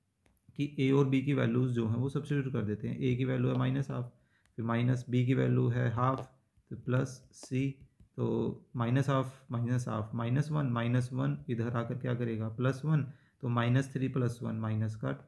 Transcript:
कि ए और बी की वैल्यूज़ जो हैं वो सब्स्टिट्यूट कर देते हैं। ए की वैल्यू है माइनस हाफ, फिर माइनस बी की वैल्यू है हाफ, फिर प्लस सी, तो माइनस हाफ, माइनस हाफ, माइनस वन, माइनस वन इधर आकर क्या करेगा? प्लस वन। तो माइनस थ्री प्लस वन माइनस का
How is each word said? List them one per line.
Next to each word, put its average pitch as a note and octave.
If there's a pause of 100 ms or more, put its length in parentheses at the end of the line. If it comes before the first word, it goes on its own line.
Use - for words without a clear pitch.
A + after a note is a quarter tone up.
(580)
कि D3
ए C3+
और C3+
बी C3+
की C#3+
वैल्यूज़ B2+
जो A#2
हैं A2+
वो C3
सब्स्टिट्यूट C3+
कर A2+
देते G#2
हैं। B2
ए B2+
की C3
वैल्यू B2+
है B2+
माइनस C3
हाफ, B2 (460)
फिर A2+
माइनस B2
बी B2
की C3
वैल्यू B2+
है B2
हाफ, B2+ (500)
फिर A#2
प्लस C3 (260)
सी, C3+ (480)
तो A#2 (120)
माइनस B2
हाफ, C3
माइनस B2
हाफ, A2
माइनस B2+
वन, D3+
माइनस A#2+
वन C#3 (120)
इधर A#2+
आकर A#2+
क्या B2
करेगा? A2+
प्लस B2+
वन। D3+ (380)
तो B2+
माइनस A#2+
थ्री C3
प्लस B2
वन A2+
माइनस A2
का C3 (160)